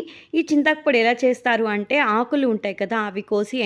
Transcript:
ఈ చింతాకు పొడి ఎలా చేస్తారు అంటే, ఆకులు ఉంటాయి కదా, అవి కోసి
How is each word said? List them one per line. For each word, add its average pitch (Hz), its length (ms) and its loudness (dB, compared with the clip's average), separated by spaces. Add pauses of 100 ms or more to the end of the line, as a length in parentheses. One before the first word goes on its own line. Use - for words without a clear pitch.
(380)
ఈ 320 140 0
చింతాకు 302 340 2
పొడి 240 200 4
ఎలా 240 180 2
చేస్తారు 240 420 0 (120)
అంటే, 208 200 -2 (220)
ఆకులు 269 340 0
ఉంటాయి 202 300 -6
కదా, 220 160 -2 (100)
అవి 196 240 -8
కోసి 208 320 -2